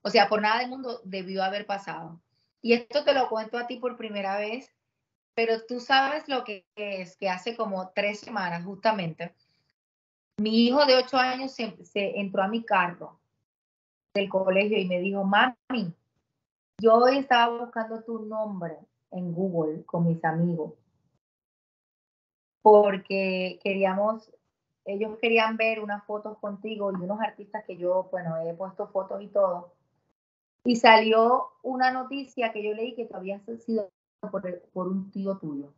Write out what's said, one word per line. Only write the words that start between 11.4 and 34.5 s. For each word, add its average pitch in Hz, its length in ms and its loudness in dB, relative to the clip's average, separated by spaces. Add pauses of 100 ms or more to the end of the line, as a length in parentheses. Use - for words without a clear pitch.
se, 214 320 -8
se 196 340 -4
entró 196 240 -2
a 196 60 0
mi 226 160 -4
carro - 560 -2 (920)
del 196 140 -2
colegio 190 500 2
y 190 100 0
me 180 100 0
dijo, 196 260 -2
"Mami, 208 720 2 (840)
yo 220 140 8
hoy 254 240 6
estaba 233 380 4
buscando 226 460 -8
tu 220 240 -8
nombre 202 500 -6 (360)
en 180 200 -6
Google 165 520 -2
con 170 240 0
mis 165 160 -2
amigos, 165 480 0 (1900)
porque 196 1000 4
queríamos, 196 720 -2 (520)
ellos 214 360 -6
querían 226 360 2
ver 220 220 0
unas 208 260 -8
fotos 214 340 -10
contigo 202 520 -6
y 190 60 -6
unos 185 240 -6
artistas 208 440 -8
que 185 120 -12
yo, 185 340 -2
bueno, 170 280 -4
he 165 160 -6
puesto 190 340 -10
fotos 190 340 -6
y 202 60 -16
todo. 190 440 0 (920)
Y 240 120 4
salió 226 760 6 (120)
una 254 300 0
noticia 254 600 -6
que 214 120 -8
yo 214 80 -2
leí 226 240 -8
que 233 80 -8
tú 220 100 -16
habías 190 280 -10 (220)
sido 214 240 -2 (440)
por, 185 300 -8 (100)